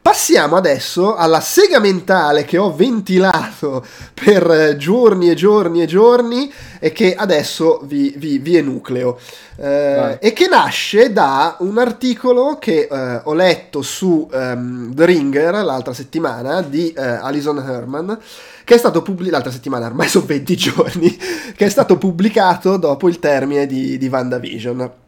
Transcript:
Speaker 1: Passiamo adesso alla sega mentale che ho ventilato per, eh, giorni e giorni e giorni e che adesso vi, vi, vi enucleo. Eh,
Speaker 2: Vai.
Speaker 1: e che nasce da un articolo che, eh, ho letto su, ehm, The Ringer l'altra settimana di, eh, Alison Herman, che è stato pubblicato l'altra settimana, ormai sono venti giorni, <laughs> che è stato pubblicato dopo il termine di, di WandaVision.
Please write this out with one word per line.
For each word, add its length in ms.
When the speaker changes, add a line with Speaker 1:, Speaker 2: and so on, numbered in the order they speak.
Speaker 1:
Passiamo 540
adesso 580
alla 280
sega 380
mentale 640
che 140
ho 160
ventilato 1120
per, 340
eh, 280
giorni 520
e 60
giorni 480
e 20
giorni 640
e 120
che 220
adesso 720
vi, 340
vi, 220
vi 180
enucleo. 640
Eh, 380
Speaker 2:
Vai. 240
Speaker 1:
e 140
che 140
nasce 680
da 460
un 180
articolo 800
che, 340
eh, 320
ho 120
letto 480
su, 500
ehm, 600
The 100
Ringer 480
l'altra 300
settimana 720
di, 300
eh, 60
Alison 600
Herman, 580
che 100
è 60
stato 240
pubblicato 320
l'altra 160
settimana, 340
ormai 220
sono 180
venti 320
giorni, 580
<laughs> 220
che 120
è 20
stato 300
pubblicato 760
dopo 300
il 120
termine 480
di, 320
di 80
WandaVision. 840